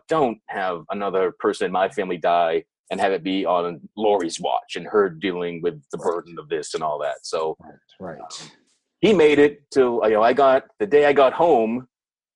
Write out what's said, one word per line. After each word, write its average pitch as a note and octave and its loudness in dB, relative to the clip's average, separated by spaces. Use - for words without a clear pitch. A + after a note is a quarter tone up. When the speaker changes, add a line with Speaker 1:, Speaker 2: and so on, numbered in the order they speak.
Speaker 1:
don't C3+ 0
have F#2 -6
another F#2+ -2
person G#2 -2
in F2+ -4
my F#2 0
family F#2 -6
die E2 0
and G2 -6
have G2 0
it F2 -4
be F#2+ -2
on F2 -2
Lori's G#2 -2
watch D2 -6
and F2 -10
her G2+ 0
dealing F2 -6
with E2+ -2
the F#2+ -10
Speaker 2:
Right. F2+ -10
Speaker 1:
burden E2+ -10
of D2+ -20
this D#2 -8
and E2 -6
all D2+ -6
that." C#2+ -8
So, D#2+ -6
Speaker 2:
Right, D2+ -20
right. E2+ -14
Speaker 1:
um, - -18
he G3+ 4
made D3+ 6
it D3 4
till, B2 2
you A2 4
know, G#2+ 4
I B2 4
got, C3+ 4
the G#2+ -2
day D3 4
I C#3+ 4
got C3+ 4
home, B2+ 2